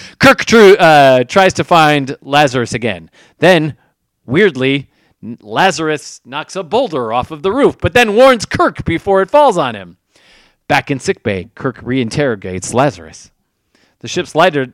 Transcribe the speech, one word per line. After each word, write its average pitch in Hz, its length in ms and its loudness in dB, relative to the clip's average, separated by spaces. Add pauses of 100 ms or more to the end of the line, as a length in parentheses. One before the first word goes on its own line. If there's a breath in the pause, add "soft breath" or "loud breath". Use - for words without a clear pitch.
(200 loud breath)
Kirk 262 260 2
tru-, 208 300 6
uh, 143 480 4
tries 190 300 2
to 165 100 -4
find 147 580 0
Lazarus 131 520 -2
again. 104 360 -8 (300 soft breath)
Then, 156 380 2 (480)
weirdly, 135 640 -2 (340)
N-, 110 180 -16
Lazarus 151 840 -4
knocks 135 320 -14
a 190 60 -8
boulder 156 500 -4
off 120 180 -4
of 151 120 -12
the 190 80 -2
roof, 226 280 0
but 175 140 -4
then 226 220 0
warns 254 300 2
Kirk - 380 -4
before 190 380 -2
it 185 100 -6
falls 247 260 2
on 131 160 -4
him. 92 240 -18 (680 soft breath)
Back - 240 -2
in 135 80 -4
sickbay, 101 560 -6
Kirk 131 220 -8
reinterrogates 113 960 -6
Lazarus. 104 580 -4 (680)
The - 100 -16
ship's - 260 -8
lie 170 160 2
de-, 135 220 -4